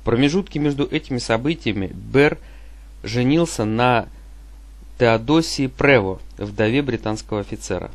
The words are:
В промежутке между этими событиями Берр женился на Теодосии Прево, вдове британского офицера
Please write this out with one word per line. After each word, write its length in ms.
В 40
промежутке 540
между 260
этими 340
событиями 760
Берр 440
женился 640
на 440
Теодосии 680
Прево, 540
вдове 460
британского 580
офицера 540